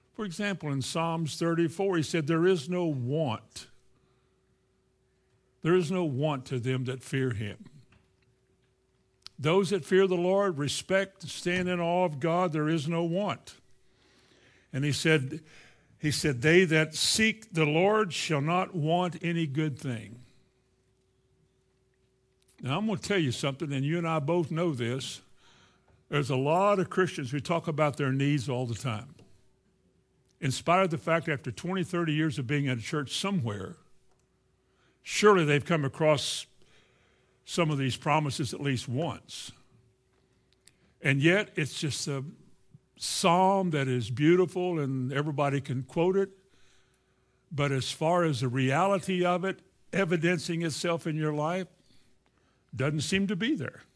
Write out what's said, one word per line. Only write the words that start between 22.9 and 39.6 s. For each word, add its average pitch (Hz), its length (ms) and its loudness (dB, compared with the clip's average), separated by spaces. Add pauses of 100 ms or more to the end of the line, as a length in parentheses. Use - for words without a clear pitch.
tell - 180 -2
you 151 140 2
something, 139 420 -4
and 135 100 -2
you 151 140 -2
and 170 100 -4
I 160 120 0
both 165 320 0
know 165 220 -2
this. 123 480 -6 (880)
There's 147 200 0
a 143 60 0
lot 175 440 4
of 175 120 -2
Christians 156 400 0
who 143 80 -2
talk 165 280 -2
about 151 300 0
their 139 140 0
needs 139 360 0
all 127 200 -2
the 117 80 -6
time. 107 400 -8 (1200)
In 139 120 -2
spite 175 320 2
of 190 80 2
the 165 60 -2
fact 165 280 -2
that 160 80 -2
after 131 180 -6
twenty, 180 320 -4
thirty 170 300 -2
years 156 240 0
of 139 100 -4
being 143 180 0
in 127 120 0
a 113 40 -8
church 147 340 -6
somewhere, 117 640 -4 (1200)
surely 196 440 6
they've 143 200 2
come 156 200 0
across 151 600 0 (1000)
some 170 240 0
of 151 80 0
these 135 200 -2
promises 147 560 0
at - 80 -8
least 139 260 -2
once. 127 640 -8 (1500)